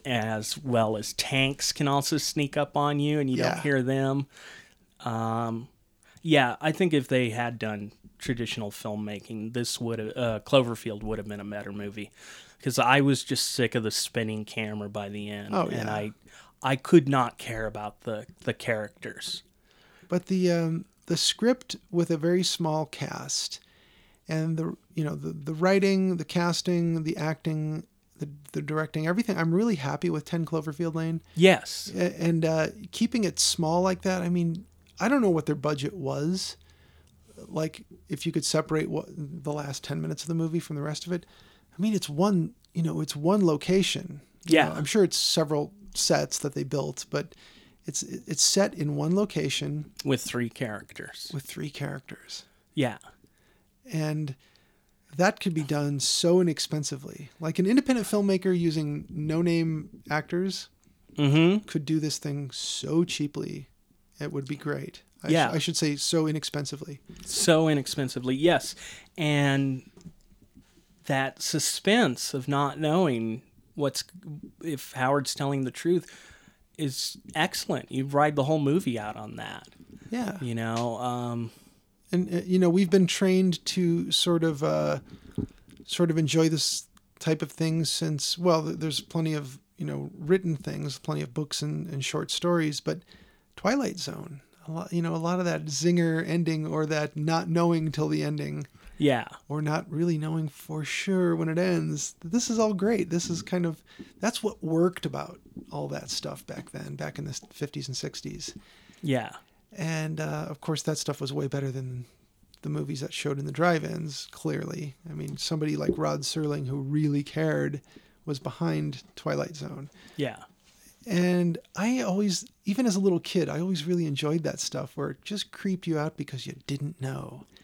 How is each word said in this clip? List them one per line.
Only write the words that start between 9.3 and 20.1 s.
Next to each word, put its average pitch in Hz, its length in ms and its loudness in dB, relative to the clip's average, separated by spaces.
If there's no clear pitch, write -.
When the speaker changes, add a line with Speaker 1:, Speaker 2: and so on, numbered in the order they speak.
Speaker 1:
this 120 280 -4
would 113 180 -4
have, 107 160 -6
uh, 117 300 0
Cloverfield 117 580 4
would 107 140 -2
have 104 100 -6
been 104 120 -8
a 101 60 -8
better 104 260 -8
movie, 101 400 -8
'cause 127 160 -2
I 131 240 6
was 139 220 4
just - 280 -2
sick 117 240 0
of 113 80 0
the 107 80 0
spinning 107 540 -4
camera 107 440 -6
by 101 200 -8
the 104 200 -8
end, 104 260 -8
Speaker 2:
Oh, 175 120 2
Speaker 1:
and 110 200 -4
Speaker 2:
yeah. 107 60 -2
Speaker 1:
I, 107 180 -4
I 135 140 2
could 139 340 6
not 127 300 2
care 110 260 -6
about 104 360 -8
the, 110 260 -6
the 117 100 -2
characters. - 880 -6
Speaker 2:
But 180 200 -2